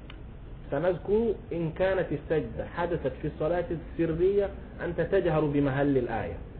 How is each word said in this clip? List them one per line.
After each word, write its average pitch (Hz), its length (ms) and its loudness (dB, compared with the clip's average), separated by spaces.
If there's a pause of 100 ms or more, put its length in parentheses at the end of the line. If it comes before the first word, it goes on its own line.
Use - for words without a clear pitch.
(720)
سنذكر 185 600 2 (200)
إن 165 180 0
كانت 185 400 2
السجدة 143 540 -2
حدثت 170 460 -2 (100)
في 156 60 -4
الصلاة 165 440 0
السرية 175 760 0 (360)
أنت 170 160 -2
تجهر 165 440 4
بمحل 143 520 4
الآية. 110 400 -2 (220)